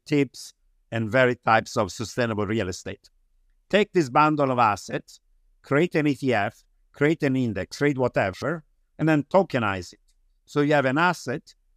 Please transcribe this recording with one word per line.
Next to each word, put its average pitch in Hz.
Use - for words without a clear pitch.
tips, -
and 113
various 123
types 110
of 107
sustainable 110
real 101
estate. -
Take 202
this 160
bundle 147
of 123
assets, 107
create 156
an 151
E 147
T 127
F, 107
create 156
an 135
index, 110
create 143
whatever, 127
and 156
then 151
tokenize 110
it. -
So -
you 147
have 143
an 131
asset 165